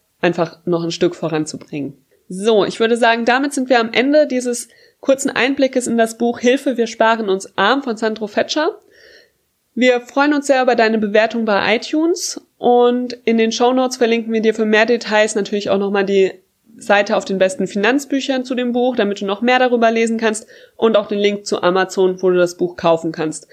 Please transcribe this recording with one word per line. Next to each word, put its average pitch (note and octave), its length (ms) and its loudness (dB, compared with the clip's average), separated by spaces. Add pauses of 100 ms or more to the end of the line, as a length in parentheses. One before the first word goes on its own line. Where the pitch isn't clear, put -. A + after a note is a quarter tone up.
(220)
einfach F3 420 -2
noch E3+ 180 0
ein E3+ 100 -4
Stück F3 220 -2
voranzubringen. D3+ 800 -8 (340)
So, G3 380 2
ich F3 160 -4
würde A3+ 160 2
sagen, A#3 300 2
damit C4+ 260 0
sind B3+ 160 -4
wir A#3+ 120 4
am A3+ 120 -2
Ende C#4+ 340 2
dieses B3 420 -6 (320)
kurzen C4 280 0
Einblickes C4 580 0
in A#3 120 0
das A3+ 180 0
Buch A#3 220 -2
Hilfe, B3 400 0
wir A3+ 80 0
sparen A3+ 420 0
uns F#3+ 300 -4
arm B3 240 2
von A3 160 -6
Sandro A3 300 -4
Fetscher. - 500 -2 (960)
Wir B3 260 2
freuen C#4 320 0
uns C#4+ 140 -2
sehr C4 160 4
über B3 120 2
deine A3+ 220 2
Bewertung A3 480 0
bei G#3 320 0
iTunes D#4+ 640 -4 (160)
und B3 560 2 (120)
in A3+ 120 2
den A3+ 160 2
Shownotes B3+ 460 0
verlinken A3+ 340 0
wir A3 80 0
dir A3 140 2
für A3 100 -2
mehr G#3+ 220 2
Details G#3+ 480 0
natürlich G3+ 340 -4
auch G3 100 2
nochmal G3 280 0
die G3 260 2 (480)
Seite G#3 360 0
auf F#3+ 80 -2
den F#3+ 140 -4
besten F#3 280 0
Finanzbüchern C4 800 -2
zu B3+ 100 -6
dem A#3+ 180 -2
Buch, B3 220 0
damit G3+ 260 -2
du G#3 40 -8
noch G3 160 -4
mehr B3+ 180 2
darüber A#3+ 320 2
lesen A3+ 260 0
kannst A3 300 -2 (300)
und A3+ 200 2
auch G#3 100 0
den A#3 120 -4
Link G3+ 260 0
zu - 180 -4
Amazon, F#3 600 0
wo F#3 80 4
du F3+ 60 2
das F3 200 2
Buch F3 200 -4
kaufen E3 340 0
kannst. D#3+ 420 -8